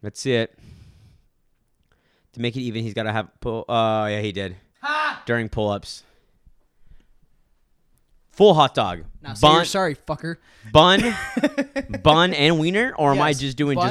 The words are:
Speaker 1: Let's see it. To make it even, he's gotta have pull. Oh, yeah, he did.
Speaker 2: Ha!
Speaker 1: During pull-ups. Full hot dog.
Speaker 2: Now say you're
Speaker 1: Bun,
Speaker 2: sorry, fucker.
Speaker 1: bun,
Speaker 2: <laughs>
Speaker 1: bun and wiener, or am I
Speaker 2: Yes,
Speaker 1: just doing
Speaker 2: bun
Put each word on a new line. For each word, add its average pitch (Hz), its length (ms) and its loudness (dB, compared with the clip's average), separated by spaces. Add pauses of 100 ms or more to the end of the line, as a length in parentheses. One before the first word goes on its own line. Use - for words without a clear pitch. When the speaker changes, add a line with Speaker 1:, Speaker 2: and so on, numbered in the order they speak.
Speaker 1:
Let's 104 180 -14
see 131 140 -4
it. 113 240 -4 (1800)
To 117 80 -12
make 120 140 -4
it 131 60 -6
even, 113 220 -6
he's 110 100 -8
gotta 110 180 -4
have 110 180 -6 (100)
pull. 113 280 -6
Oh, 110 380 0
yeah, 104 160 -4
he 107 100 -4
did. 92 260 -10 (240)
Speaker 2:
Ha! 302 440 -6
Speaker 1:
During 117 240 -2
pull-ups. 104 540 -6 (2250)
Full 202 220 6
hot 151 220 4
dog. 90 300 -4 (180)
Speaker 2:
Now 139 100 -14
say 147 140 4
you're 156 100 8
Speaker 1:
Bun, 170 80 0
Speaker 2:
sorry, 175 300 -4
fucker. 160 420 -10 (340)
Speaker 1:
bun, 190 440 6 (380)
Speaker 2:
<laughs> 277 500 -8
Speaker 1:
bun 165 320 4
and 156 240 2
wiener, 190 360 -2
or 143 160 2
am 139 100 2
I 151 80 2
Speaker 2:
Yes, 139 100 -2
Speaker 1:
just 131 180 -6
doing 143 180 -2
Speaker 2:
bun 175 160 0